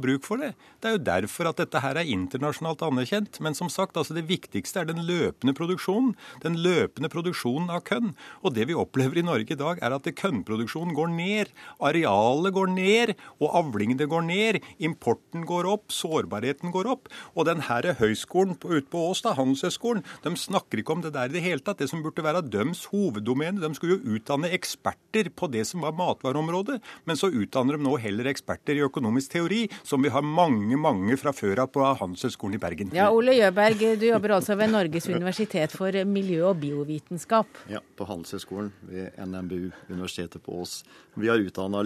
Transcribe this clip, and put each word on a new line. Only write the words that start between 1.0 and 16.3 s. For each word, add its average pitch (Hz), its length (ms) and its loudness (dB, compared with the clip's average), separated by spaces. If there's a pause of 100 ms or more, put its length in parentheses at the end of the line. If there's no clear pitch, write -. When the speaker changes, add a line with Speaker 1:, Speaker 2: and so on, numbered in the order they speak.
Speaker 1:
derfor 98 400 0
at 160 140 -2
dette 156 180 -2
her 135 160 -2
er 165 160 -2
internasjonalt 147 720 -4
anerkjent. 156 560 -2
Men 156 160 -4
som 175 160 -4
sagt, - 240 -2
altså 156 220 -2
det 165 100 -4
viktigste - 540 -4
er 156 80 -4
den 165 180 -4
løpende 139 480 0
produksjonen. 190 600 0 (260)
Den 165 220 0
løpende 156 480 2
produksjonen 165 580 -2
av 170 160 -4
kønn. 226 240 0 (320)
Og 139 140 0
det 110 100 2
vi 165 80 0
opplever 131 460 2
i - 20 2
Norge 147 320 0
i 135 60 -4
dag 170 180 -2
er 123 160 0
at 143 140 -6 (100)
kornproduksjonen 139 800 -2
går 170 160 0
ned, 196 400 -2 (240)
arealet 143 800 4
går 190 140 2
ned, 208 420 4 (240)
og 151 220 2
avlingene 127 500 0
går 165 160 0
ned, 196 320 2 (240)
importen 170 640 -2
går 175 300 0
opp, - 180 -20
sårbarheten 139 800 -2